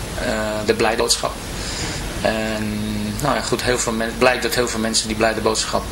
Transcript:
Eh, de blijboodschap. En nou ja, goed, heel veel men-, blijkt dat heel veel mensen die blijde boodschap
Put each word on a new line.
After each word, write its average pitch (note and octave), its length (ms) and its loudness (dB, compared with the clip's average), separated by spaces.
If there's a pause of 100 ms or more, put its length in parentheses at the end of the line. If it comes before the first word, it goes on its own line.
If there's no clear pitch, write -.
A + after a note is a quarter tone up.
(240)
Eh, B2 60 0 (360)
de G#2+ 80 6
blijboodschap. A2+ 580 2 (880)
En G#2+ 560 0 (440)
nou C#3 120 2
ja, A2 80 0
goed, A#2 200 -2
heel B2 160 2
veel A#2 140 -2
men-, A2+ 260 -2
blijkt B2 240 4
dat A#2 120 0
heel B2 140 2
veel A2+ 120 -4
mensen A2+ 260 0
die A2 100 -2
blijde A2 240 2
boodschap A2 520 2